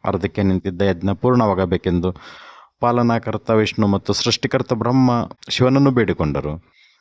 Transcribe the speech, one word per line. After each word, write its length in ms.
ಅರ್ಧಕ್ಕೆ 380
ನಿಂತಿದ್ದ 380
ಯಜ್ಞ 320
ಪೂರ್ಣವಾಗಬೇಕೆಂದು 1000
ಪಾಲನಾಕರ್ತ 720
ವಿಷ್ಣು 380
ಮತ್ತು 260
ಸೃಷ್ಟಿಕರ್ತ 600
ಬ್ರಹ್ಮ 560
ಶಿವನನ್ನು 420
ಬೇಡಿಕೊಂಡರು. 840